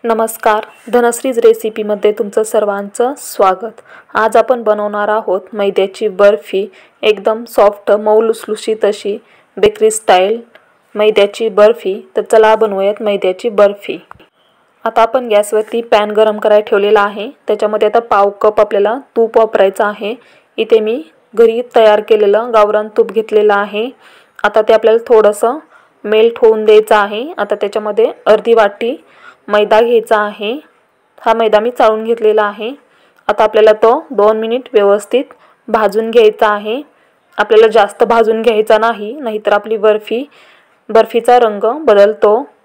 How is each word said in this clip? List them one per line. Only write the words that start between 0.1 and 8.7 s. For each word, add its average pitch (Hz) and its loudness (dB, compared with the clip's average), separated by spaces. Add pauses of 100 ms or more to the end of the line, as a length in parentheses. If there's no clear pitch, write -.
धनश्रीज 240 0
रेसिपीमध्ये 214 0
तुमचं 208 -4
सर्वांचं 208 -4
स्वागत. 202 -4 (320)
आज 220 0
आपण 233 0
बनवणार 208 -2
आहोत 214 -2 (120)
मैद्याची 202 -4
बर्फी, 202 0 (340)
एकदम 220 -2
सॉफ्ट, 208 0
मऊ 214 2
लुसलुशीत 220 -4